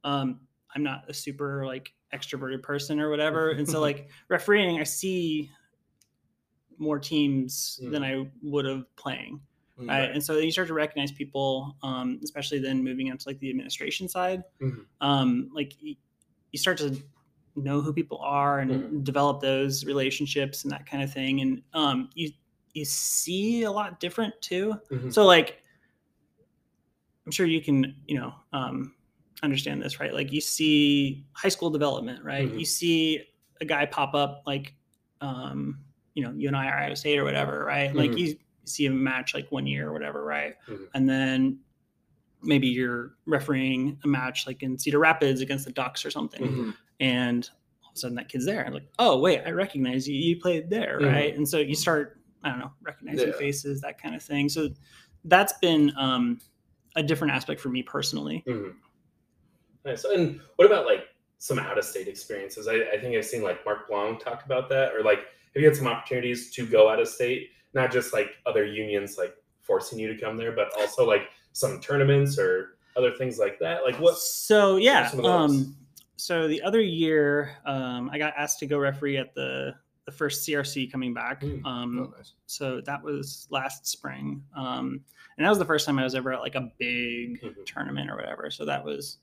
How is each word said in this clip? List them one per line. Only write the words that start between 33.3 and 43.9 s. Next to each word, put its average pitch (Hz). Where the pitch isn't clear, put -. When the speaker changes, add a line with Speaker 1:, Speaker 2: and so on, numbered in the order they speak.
Speaker 1:
a 165
guy 147
pop 143
up, 143
like, 139
um, 139
you 147
know, 233
U 143
N 139
I 135
or 139
Iowa 143
State 147
or 143
whatever, 143
right? 143
Like, 135
Speaker 3:
Mm-hmm. 120
Speaker 1:
you 156
see -
a 135
match, 131
like, 143
one 139
year 139
or 156
whatever, 156
right? 73
Speaker 3:
Mm-hmm. 95
Speaker 1:
And 131
then 131
maybe 139
you're 123
refereeing 135